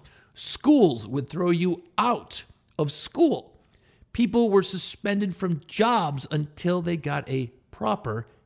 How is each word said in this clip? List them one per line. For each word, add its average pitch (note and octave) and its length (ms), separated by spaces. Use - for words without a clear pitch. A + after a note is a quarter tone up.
Schools E3 720
would B2+ 220
throw F3 180
you F3 360
out A3 480
of D3+ 140
school. - 720
People A#3 380
were G3 120
suspended G3 720
from F3 320
jobs F#3 640
until E3+ 520
they E3+ 160
got C#3+ 320
a C3 160
proper D#3+ 560